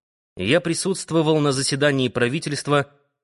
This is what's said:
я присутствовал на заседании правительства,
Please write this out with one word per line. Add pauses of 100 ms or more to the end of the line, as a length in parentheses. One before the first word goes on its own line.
(380)
я
присутствовал
на
заседании
правительства, (280)